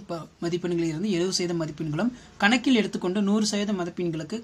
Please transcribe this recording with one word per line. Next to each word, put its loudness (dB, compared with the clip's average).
ப-, -6
மதிப்பெண்களில் 0
இருந்து -2
எழுபது 0
சதவீத -2
மதிப்பெண்களும் -2
கணக்கில் 4
எடுத்துக்கொண்டு -2
நூறு 4
சதவீத -2
மதிப்பெண்களுக்கு -4